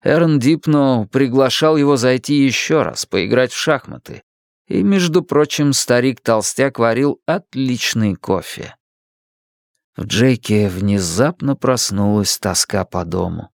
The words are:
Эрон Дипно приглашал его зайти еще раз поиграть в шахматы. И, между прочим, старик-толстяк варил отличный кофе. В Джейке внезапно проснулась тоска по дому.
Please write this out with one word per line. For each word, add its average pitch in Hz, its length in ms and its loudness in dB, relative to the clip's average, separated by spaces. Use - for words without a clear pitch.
Эрон 156 360 2
Дипно 135 720 0
приглашал 135 640 2
его 143 200 2
зайти 127 360 0
еще 139 500 2
раз - 220 -6
поиграть 117 460 0
в - 60 -10
шахматы. - 640 -6
И, - 140 -2
между 180 400 2
прочим, 147 520 0
старик-толстяк 123 1040 0
варил 120 480 0
отличный 127 880 -2
кофе. - 600 -6
В - 100 -8
Джейке 107 640 2
внезапно 101 840 0
проснулась 104 840 0
тоска 92 460 -2
по 90 200 -6
дому. 85 500 -6